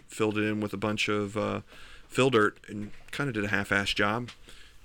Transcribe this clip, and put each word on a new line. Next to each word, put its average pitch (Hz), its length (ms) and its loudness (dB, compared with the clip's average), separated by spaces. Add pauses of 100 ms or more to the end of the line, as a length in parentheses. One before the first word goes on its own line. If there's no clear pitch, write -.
filled 107 300 0
it 107 60 2
in 107 160 0
with 104 140 -2
a 101 40 -4
bunch 107 300 -2
of, 104 300 0
uh, 101 240 -2 (460)
fill 131 240 4
dirt, 107 260 6 (100)
and 104 240 -8 (200)
kinda 143 220 -4
did 107 120 -2
a 101 40 -2
half-ass 101 440 2
job. 110 360 0 (560)